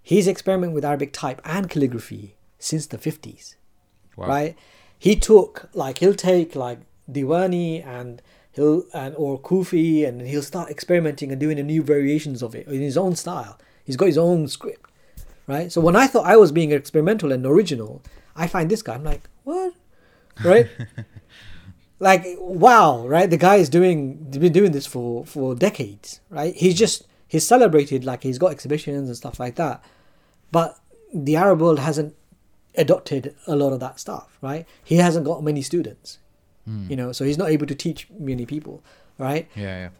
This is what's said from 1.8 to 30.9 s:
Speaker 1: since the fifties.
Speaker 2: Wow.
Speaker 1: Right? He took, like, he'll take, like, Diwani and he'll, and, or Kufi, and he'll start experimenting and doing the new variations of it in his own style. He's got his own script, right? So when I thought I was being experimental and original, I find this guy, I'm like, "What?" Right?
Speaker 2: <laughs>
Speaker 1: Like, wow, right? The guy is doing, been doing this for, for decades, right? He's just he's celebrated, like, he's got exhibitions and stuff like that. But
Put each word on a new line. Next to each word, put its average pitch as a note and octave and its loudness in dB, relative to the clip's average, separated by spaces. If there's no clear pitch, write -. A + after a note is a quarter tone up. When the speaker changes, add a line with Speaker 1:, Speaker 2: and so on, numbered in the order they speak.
Speaker 1:
since - -6
the - -14
fifties. - -12
Speaker 2:
Wow. F#2 -8
Speaker 1:
Right? D3 -4
He G3+ 4
took, - 4
like, C3+ -6
he'll F#3+ 2
take, F3+ 0
like, B2 -8
Diwani E3 -4
and B2 -16
he'll, D3+ 0
and, C#3 -10
or C#3 -6
Kufi, E3 0
and B2 -10
he'll C#3 -6
start E3+ -12
experimenting D3+ -2
and C3+ -6
doing D3+ -2
the C#3 -6
new D#3 -2
variations C#3+ -2
of A2+ -10
it - -14
in C#3 -8
his C#3 -4
own F#3 0
style. D#3+ -10
He's C3 -8
got F3+ 2
his D3+ 4
own E3+ 2
script, - -14
right? D#3+ -6
So E3+ 0
when E3+ 4
I B3+ 6
thought B3+ 2
I F#3 6
was G#3 10
being D#3 0
experimental D#3 0
and B2+ -4
original, C3+ 0
I E3 -4
find E3+ -2
this G#3+ -2
guy, A2+ -10
I'm C3+ -12
like, - -4
"What?" F4+ -6
Right? G3 6
Speaker 2:
<laughs> - -20
Speaker 1:
Like, F#3+ 4
wow, F3+ 6
right? E3+ 4
The E3 2
guy F3+ 6
is F#3 6
doing, D#3 0
been D3+ 2
doing F#3+ 4
this C#3+ -4
for, A#2+ -6
for C3 -6
decades, A#2+ -4
right? D#3 -6
He's F3 2
just - 0
he's D#3+ 0
celebrated, D#3 4
like, B2+ -8
he's B2+ -6
got F3+ 2
exhibitions C#3+ -6
and A#2+ -10
stuff - -16
like B2 -8
that. D3 -6
But E3 -2